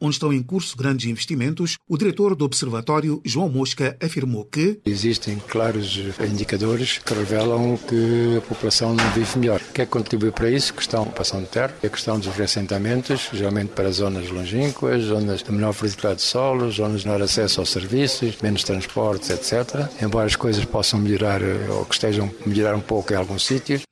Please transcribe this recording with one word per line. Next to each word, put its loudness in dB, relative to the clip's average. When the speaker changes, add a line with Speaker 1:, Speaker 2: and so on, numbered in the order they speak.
Speaker 1:
onde 2
estão 0
em 2
curso -4
grandes 0
investimentos, -2
o 0
diretor 4
do 0
Observatório, 0
João 0
Mosca, 0
afirmou -2
que 0
Speaker 2:
Existem 0
claros 0
indicadores 0
que -6
revelam 2
que 2
a 0
população 0
não 4
vive 0
melhor. 4
O -14
que 0
é 0
que -4
contribui 0
para 0
isso? 2
A -14
questão -2
da -4
ocupação -4
de -8
terra, -2
a 0
questão -2
dos -2
reassentamentos, 0
geralmente 0
para 0
zonas -2
longínquas, 0
zonas 0
de -8
menor 2
fertilidade -2
de 0
solo, 2
zonas 0
de -4
menor 2
acesso 2
aos 0
serviços, 0
menos 0
transportes, -2
et -2
cetera. -2
Embora 2
as 2
coisas 2
possam 2
melhorar, 2
eh, 0
ou -2
que -4
estejam 0
a -2
melhorar 2
um -2
pouco 0
em 2
alguns -2
sítios 0